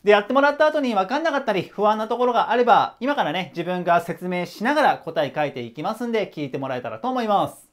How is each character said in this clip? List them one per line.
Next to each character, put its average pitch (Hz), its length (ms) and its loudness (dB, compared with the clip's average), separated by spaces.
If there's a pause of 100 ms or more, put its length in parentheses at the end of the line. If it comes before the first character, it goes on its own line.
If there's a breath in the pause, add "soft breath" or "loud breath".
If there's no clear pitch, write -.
で、 202 80 4
や 208 80 6
っ 208 80 -2
て 254 60 -2
も 277 80 4
ら 285 100 4
っ 285 60 -2
た 311 100 6
後 302 140 0
に 254 120 -2
分 190 160 0
か 254 80 -2
ん 320 60 -4
な 330 80 0
か 277 60 0
っ 269 80 -4
た 214 80 0
り、 175 100 -2
不 202 240 -2
安 214 100 2
な 220 100 -4
と 240 120 -2
こ 247 80 2
ろ 247 60 2
が 196 180 2
あ 226 40 0
れ 247 100 2
ば、 185 340 4
今 277 160 -2
か 240 80 0
ら 151 80 -2
ね、 180 240 -4
自 175 80 -4
分 180 200 -4
が 170 180 4
説 175 280 -8
明 175 160 -2
し 175 180 -10
な 269 120 0
が 302 80 2
ら 156 160 2
答 156 280 -2
え 131 80 -10
書 151 120 0
い 131 40 -8
て 127 100 -8
い 117 120 -10
き 151 80 -10
ま 202 140 -4
す 240 100 -8
ん 233 60 -6
で、 214 200 -2
聞 147 140 -8
い 127 60 -8
て 147 80 -6
も 135 80 -6
ら 131 80 -4
え 123 60 -6
た 123 100 -8
ら 110 80 -10
と 254 100 -6
思 254 140 -2
い 220 40 -4
ま 190 200 2
す。 - 240 -18